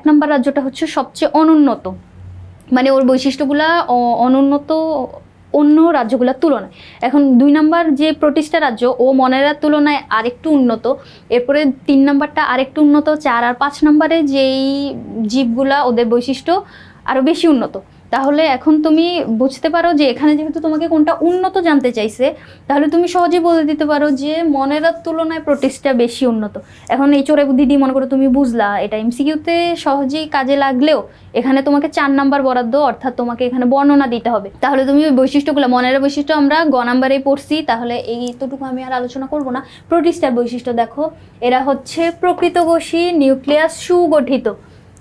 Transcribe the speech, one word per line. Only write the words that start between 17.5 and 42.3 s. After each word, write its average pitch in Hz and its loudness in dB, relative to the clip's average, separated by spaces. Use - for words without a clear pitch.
তাহলে 277 0
এখন 302 0
তুমি 330 0
বুঝতে 262 -2
পারো 339 0
যে 285 2
এখানে 294 2
যেহেতু 311 -4
তোমাকে 311 -2
কোনটা 320 2
উন্নত 370 0
জানতে 294 2
চাইছে, 233 -2
তাহলে 302 2
তুমি 339 0
সহজেই 349 0
বলে 330 2
দিতে 302 -2
পারো 294 0
যে 302 -4
মনেরার 294 0
তুলনায় 330 -6
প্রোটিস্টা 277 -2
বেশি 240 0
উন্নত। 220 -4
এখন 277 2
এই 277 2
চোরাই 285 2
বুদ্ধি 277 2
দিয়ে 277 2
মনে 262 2
করো 269 0
তুমি 269 0
বুঝলা, 233 0
এটা 202 -4
এমসিকিউতে 302 -2
সহজেই 285 -4
কাজে 277 -2
লাগলেও 269 0
এখানে 262 0
তোমাকে 285 0
চার 285 -2
নাম্বার 277 0
বরাদ্দ, 247 0
অর্থাৎ 262 -2
তোমাকে 240 -4
এখানে 254 -2
বর্ণনা 277 2
দিতে 240 -4
হবে। 202 -4
তাহলে 269 0
তুমি 285 2
ওই 311 2
বৈশিষ্ট্যগুলো, 277 0
মনেরার 254 0
বৈশিষ্ট্য 285 -2
আমরা 302 2
গ 262 0
নাম্বারেই 262 0
পড়ছি, 277 -2
তাহলে 240 -4
এইতটুকু 247 -8
আমি 262 -8
আর 254 -10
আলোচনা 254 -8
করব 285 -6
না। 254 -8
প্রোটিস্টার 330 0
বৈশিষ্ট্য 240 -4
দেখো, 233 -4
এরা 254 0
হচ্ছে 285 -4
প্রকৃতকোষী 339 0